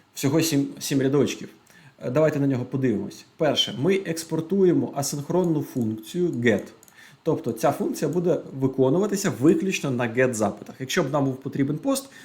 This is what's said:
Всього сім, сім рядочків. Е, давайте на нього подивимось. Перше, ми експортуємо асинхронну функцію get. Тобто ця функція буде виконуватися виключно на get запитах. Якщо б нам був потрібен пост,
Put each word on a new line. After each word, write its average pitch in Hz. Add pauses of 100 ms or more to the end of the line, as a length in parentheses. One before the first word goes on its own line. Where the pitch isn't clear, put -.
(140)
Всього 143
сім, 139 (120)
сім 135
рядочків. 135 (540)
Е, 131
давайте 147
на 139
нього 120
подивимось. 131 (120)
Перше, -
ми 185
експортуємо 165
асинхронну 151
функцію 131
get. 120 (640)
Тобто 143
ця 139
функція 196
буде 170 (200)
виконуватися 151
виключно 175
на 123
get 120
запитах. 107
Якщо 151
б 139
нам 143
був 131
потрібен 135
пост, 269 (160)